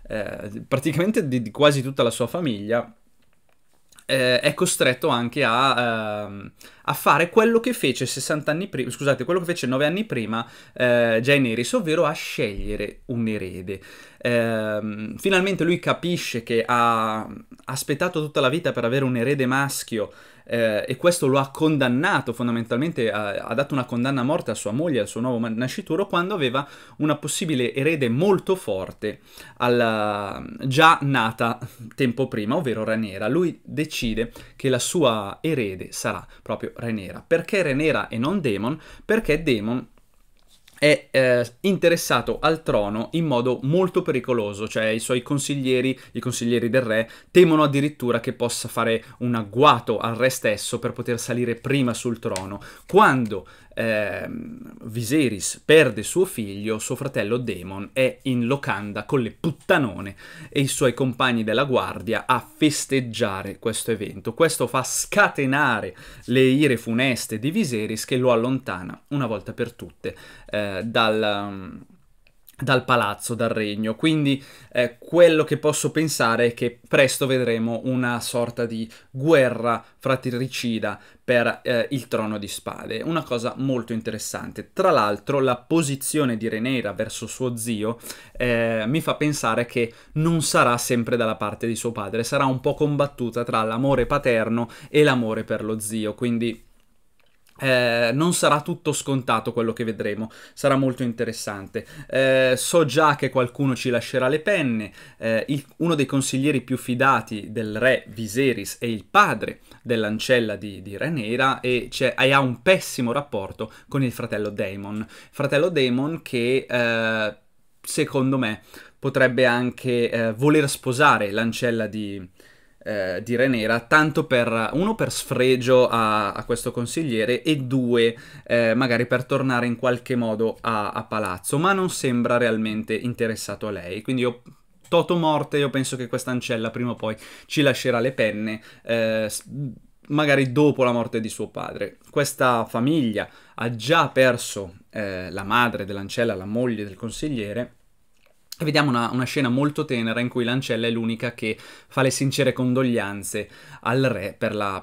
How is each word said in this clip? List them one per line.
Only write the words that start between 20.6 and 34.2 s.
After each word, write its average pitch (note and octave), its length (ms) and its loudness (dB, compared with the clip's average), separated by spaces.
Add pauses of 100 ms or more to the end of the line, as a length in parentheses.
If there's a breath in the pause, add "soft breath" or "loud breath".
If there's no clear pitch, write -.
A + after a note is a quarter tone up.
e B2+ 120 -4
questo E3+ 300 2
lo C3+ 120 4
ha C3+ 120 -2
condannato C#3+ 800 2
fondamentalmente, A#2+ 760 -2
ha, G#2 200 -2
ha - 240 -6
dato C#3+ 200 -2
una B2+ 120 -2
condanna B2+ 340 -2
a A#2+ 60 0
morte D3+ 260 -2
a G#2 40 -6
sua G#2 160 -6
moglie, C#3 280 0
al G2+ 80 0
suo - 140 -8
nuovo B2 180 0
ma-, A#2 80 -2
nascituro, C3 580 -2
quando F#3 280 -2
aveva C#3 340 -2 (300 loud breath)
una D3+ 180 2
possibile D3 580 -2
erede C3+ 360 0
molto F3+ 460 2
forte G2 640 -6 (360 loud breath)
alla... G#2+ 840 0 (200)
già D3+ 400 6
nata A#2 540 0 (380 loud breath)
tempo B2+ 320 0
prima, A2+ 300 -4
ovvero A2+ 260 -2
Rhaenyra. G#2+ 460 -4
Lui E3 340 0
decide A#2+ 680 -4 (240 loud breath)